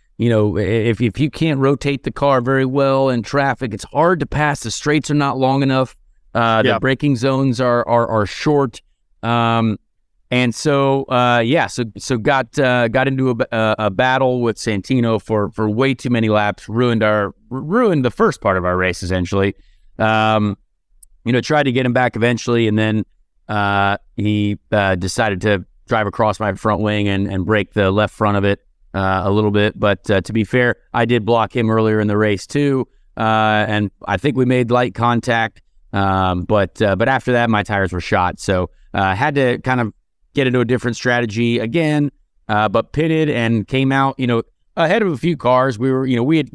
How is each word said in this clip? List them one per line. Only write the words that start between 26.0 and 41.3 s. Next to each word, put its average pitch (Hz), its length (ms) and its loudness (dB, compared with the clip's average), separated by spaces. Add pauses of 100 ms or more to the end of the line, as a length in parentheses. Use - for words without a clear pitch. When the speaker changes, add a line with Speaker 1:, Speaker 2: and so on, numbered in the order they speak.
Speaker 1:
across 107 340 -2
my 101 140 -2
front 104 260 -2
wing 104 280 0
and, 98 220 -2
and 95 140 -4
break 104 300 -2
the 98 160 2
left 104 240 0
front 104 240 0
of 98 60 0
it, 98 200 0 (300)
uh, 95 300 0
a 98 60 0
little 104 200 2
bit. 104 280 0
But, 101 320 0
uh, 98 120 2
to - 100 -8
be 107 120 0
fair, 123 320 0 (180)
I 117 100 2
did 117 220 0
block 113 280 0
him 113 160 0
earlier 110 300 2
in 107 80 0
the 104 80 0
race 104 300 0
too, 139 420 -2 (300)
uh, 110 500 2
and 104 220 -2 (160)
I 101 100 -2
think 131 220 -2
we 127 80 2
made 127 240 2
light 123 240 0
contact. 117 680 -2 (320)
Um, 95 520 0
but, 101 360 0
uh, 101 160 2
but 117 140 0
after 127 220 -2
that, 117 180 2
my 104 120 2
tires 98 300 -2
were 90 80 -4
shot, 90 400 -2
so, 92 300 -2 (240)
uh, 95 200 0
had 139 200 -2
to 127 240 2
kind 123 240 -2
of 104 100 -6 (420)
get 139 120 0
into 123 140 2
a 120 40 2
different 120 320 -2
strategy 117 600 0